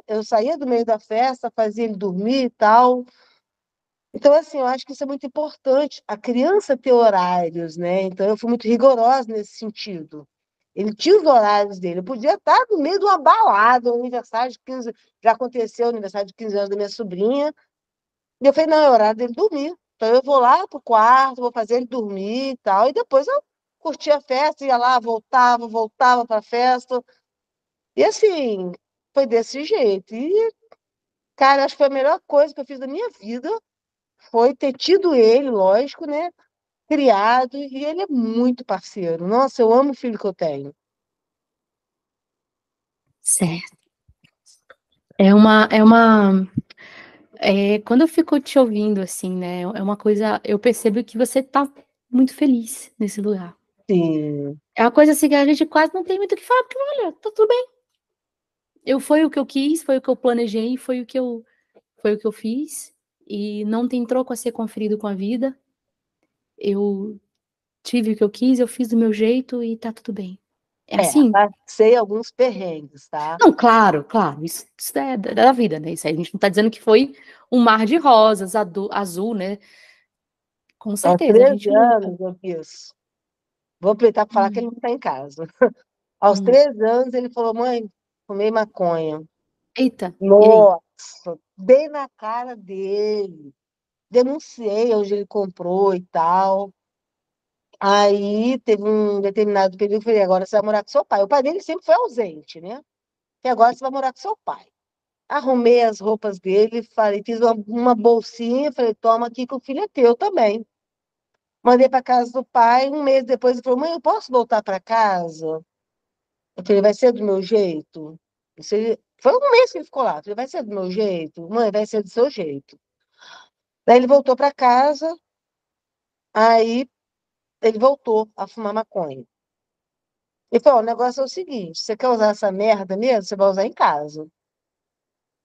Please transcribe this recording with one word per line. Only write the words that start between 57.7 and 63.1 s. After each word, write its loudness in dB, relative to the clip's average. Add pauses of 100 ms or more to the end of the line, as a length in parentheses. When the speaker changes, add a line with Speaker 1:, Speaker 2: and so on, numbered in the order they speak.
Speaker 2:
Eu, 0
foi 2
o 2
que -8
eu -2
quis, -2
foi 0
o -4
que -8
eu 2
planejei, -2
foi -6
o -10
que -8
eu, -8 (580)
foi 0
o -8
que -6
eu -6
fiz, -10 (340)